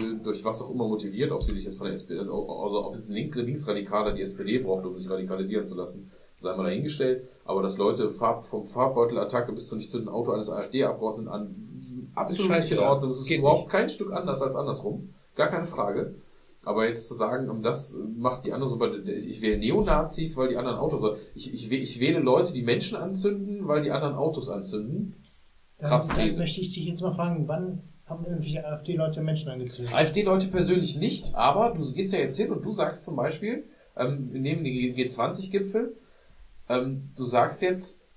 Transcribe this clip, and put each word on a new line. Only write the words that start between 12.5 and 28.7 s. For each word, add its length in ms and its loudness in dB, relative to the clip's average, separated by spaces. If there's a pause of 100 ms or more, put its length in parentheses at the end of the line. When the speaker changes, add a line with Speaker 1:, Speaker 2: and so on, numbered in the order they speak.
Speaker 2:
Scheiße, 200 4
ja. 140 6
Speaker 1:
Ordnung, 220 4
das 100 -4
ist 60 -4
Speaker 2:
Geht 120 4
Speaker 1:
überhaupt 220 8
Speaker 2:
nicht. 100 -12
Speaker 1:
kein 180 4
Stück 220 -4
anders 300 -2
als 140 0
andersrum, 580 -4 (220)
gar 120 4
keine 200 -2
Frage. 480 -2 (480)
Aber 240 2
jetzt 200 -4
zu 80 -10
sagen, 340 0
ähm, 140 -4
das 320 -2 (220)
macht 280 0
die 80 0
andere 160 0
so, 80 -2
bei, 140 2 (140)
ich 360 -6
wähle 160 4
Neonazis, 800 2
weil 120 4
die 80 0
anderen 200 -2
Autos, 260 0 (300)
ich, 200 -12
ich 180 -8
wäh-, 100 2
ich 180 -6
wähle 200 4
Leute, 340 6
die 80 -2
Menschen 360 2
anzünden, 680 -2
weil 140 4
die 100 0
anderen 220 0
Autos 340 0
anzünden. 680 -4 (640)
Speaker 3:
Dann, 100 -2
Speaker 1:
Krasse 200 4
Speaker 3:
dann 80 2
Speaker 1:
These. 220 4
Speaker 3:
möchte 220 -2
ich 120 -2
dich 120 -4
jetzt 160 -4
mal 140 0
fragen, 320 0
wann 320 -4 (260)
haben 200 -8
irgendwelche 380 -2
A-F-D-Leute 580 -2